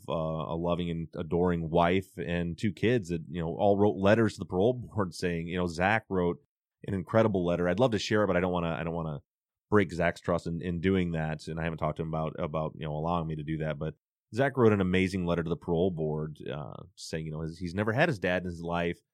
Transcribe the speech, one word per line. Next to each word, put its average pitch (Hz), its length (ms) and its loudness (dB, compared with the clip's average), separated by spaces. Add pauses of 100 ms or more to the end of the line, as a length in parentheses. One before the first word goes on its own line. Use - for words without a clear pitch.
uh, - 60 -4
a 80 420 -4
loving 85 360 -2
and 82 260 -6
adoring 85 540 0
wife 87 480 2
and 85 400 -4
two 107 140 0
kids 107 360 0
that, 85 220 -4
you 85 100 -6
know, 82 160 -4
all 101 220 4
wrote 104 180 4
letters 104 380 4
to - 40 -16
the 98 60 -8
parole 95 300 2
board 104 400 -6
saying, 85 340 -4
you 87 80 -4
know, 90 100 0
"Zach 90 440 0
wrote 87 300 0 (460)
an - 60 -4
incredible 98 520 2
letter." 87 240 2
I'd 90 120 2
love 127 120 4
to 104 60 0
share 107 240 0
it, 101 40 2
but 92 100 2
I 87 40 2
don't 90 120 0
wanna, 85 260 -2
I 78 60 -4
don't 82 100 -4
wanna 80 260 -6 (480)
break 101 240 4
Zach's 85 280 0
trust 85 260 -2
in, 85 160 -4
in 87 180 -4
doing 90 320 2
that. 78 360 -2
And 80 100 -6
I 80 60 -4
haven't 82 140 -4
talked 78 180 -2
to 85 60 -4
him 80 60 -6
about, 78 300 -4
about, 78 380 -4
you 80 100 -8
know, 76 80 -6
allowing 82 320 -2
me 78 80 -4
to 76 80 -8
do 78 160 -4
that. 76 220 -4
But 78 140 -6 (380)
Zach 135 240 0
wrote 113 160 8
an 101 80 4
amazing 92 460 2
letter 85 160 2
to 80 80 -2
the 82 60 0
parole 87 340 0
board, 78 480 -4 (100)
uh, 60 360 -8 (100)
saying, 80 320 -8
you 78 60 -8
know, 78 100 -6
he's, 80 160 -8
he's 87 160 -6
never 107 180 0
had 151 160 2
his 113 120 -2
dad 90 220 0
in 90 60 -6
his 82 140 -8
life, 87 380 -2 (140)